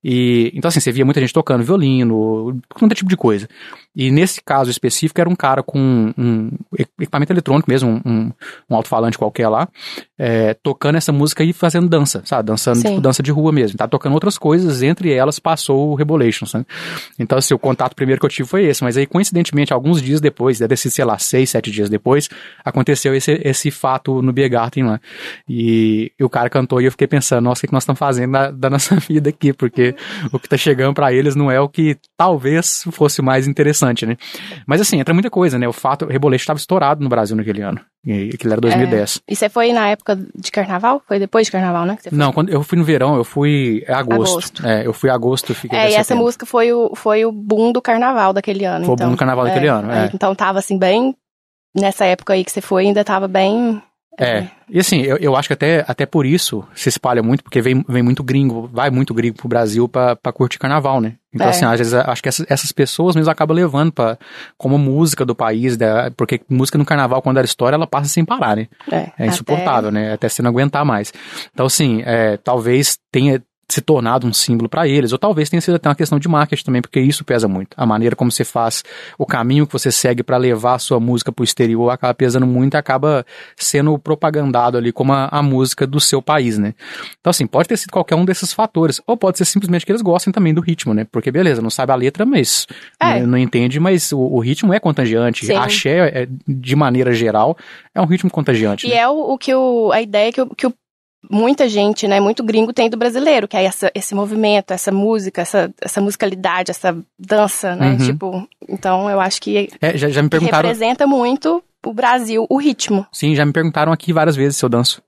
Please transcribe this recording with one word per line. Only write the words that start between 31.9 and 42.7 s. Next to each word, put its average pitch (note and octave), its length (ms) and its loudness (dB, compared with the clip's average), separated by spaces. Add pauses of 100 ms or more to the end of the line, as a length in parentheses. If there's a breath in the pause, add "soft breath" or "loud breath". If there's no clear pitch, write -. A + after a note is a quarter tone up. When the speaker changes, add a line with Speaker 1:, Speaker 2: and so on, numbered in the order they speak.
Speaker 1:
talvez D#3+ 760 0
fosse D3 300 0
mais C3 260 2
interessante, C#3 580 0
né? A#2 100 -2 (500 loud breath)
Mas, D3+ 140 2
assim, G3 200 2
entra D3+ 140 0
muita G3+ 160 2
coisa, E3 280 0
né? B2 100 0
O A#2 60 -2
fato, C#3 320 -2
o - 20 -10
Rebolation C3+ 400 0
tava D3+ 120 -2
estourado D3+ 440 0
no C3+ 60 -2
Brasil A2 260 0
naquele G#2 260 -4
ano. G2 180 -6 (260)
E G#2 280 -4
aquilo A#2 200 -2
era A2 80 0
dois A#2 140 2
mil B2 120 2
e - 20 -2
dez. G#2 380 -2
Speaker 2:
É. - 60 -4
E - 20 -4
você G#3+ 120 -2
foi A#3 260 2
na G#3+ 160 0
época G#3 280 -2 (180)
de - 160 -10
carnaval? G3+ 560 -2
Foi G3+ 120 -2
depois G#3+ 260 0
de - 60 -8
carnaval, F3 340 -2
né, G3 100 -4
que - 80 -18
você F3 60 -16
foi? D#3 80 -2
Speaker 1:
Não, C#3+ 160 2
quando D#3+ 160 0
eu D3 140 0
fui E3+ 140 -2